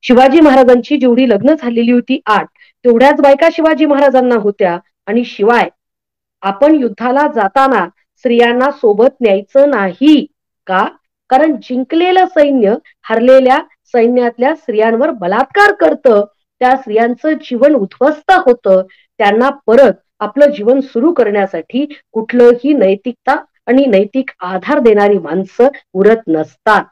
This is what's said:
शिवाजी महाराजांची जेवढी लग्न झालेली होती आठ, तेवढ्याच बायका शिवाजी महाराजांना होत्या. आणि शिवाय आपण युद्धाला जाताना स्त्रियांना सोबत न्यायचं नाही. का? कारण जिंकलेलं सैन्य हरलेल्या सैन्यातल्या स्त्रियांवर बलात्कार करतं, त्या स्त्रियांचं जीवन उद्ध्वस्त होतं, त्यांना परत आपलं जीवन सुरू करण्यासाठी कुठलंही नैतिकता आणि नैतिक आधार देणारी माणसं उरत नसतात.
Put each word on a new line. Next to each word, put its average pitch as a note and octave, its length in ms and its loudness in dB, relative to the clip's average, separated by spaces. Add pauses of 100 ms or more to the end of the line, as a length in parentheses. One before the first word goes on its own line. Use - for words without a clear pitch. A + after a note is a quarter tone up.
शिवाजी C4 380 4
महाराजांची C4 560 2
जेवढी B3 340 0
लग्न A3 240 0
झालेली A#3+ 380 -4
होती B3 340 -2
आठ, G3 200 -2 (380)
तेवढ्याच B3+ 360 2
बायका C#4+ 320 2
शिवाजी D#4 340 -2
महाराजांना C4 480 0
होत्या. G3+ 440 -4 (280)
आणि A#3 180 -4
शिवाय A3+ 440 -2 (760)
आपण A#3+ 320 0
युद्धाला B3+ 600 -4
जाताना A3 540 -2 (300)
स्त्रियांना A#3+ 520 0
सोबत A3+ 380 0 (120)
न्यायचं A#3 500 0
नाही. A3+ 560 0 (400)
का? F#3+ 200 -2 (440)
कारण C#4+ 260 0
जिंकलेलं E4 720 -2
सैन्य C#4+ 480 0 (280)
हरलेल्या B3+ 560 2 (280)
सैन्यातल्या A#3+ 680 -2
स्त्रियांवर A3+ 560 -2
बलात्कार B3+ 600 -2
करतं, D4 520 0 (360)
त्या B3+ 160 2
स्त्रियांचं A#3 560 -4
जीवन D4 420 -2
उद्ध्वस्त C#4+ 600 -2
होतं, F#3+ 460 0 (360)
त्यांना A3 320 0 (160)
परत A#3 260 4 (280)
आपलं C4+ 300 0
जीवन A3+ 300 -2
सुरू C4+ 320 -2
करण्यासाठी G#3+ 840 -6 (180)
कुठलंही A#3+ 600 0
नैतिकता A#3 720 -2 (220)
आणि C4+ 200 2
नैतिक G#3 440 -2 (100)
आधार F#3+ 380 -6
देणारी G#3 400 2
माणसं F#3+ 500 -4 (240)
उरत G3+ 240 2 (120)
नसतात. E3 640 -4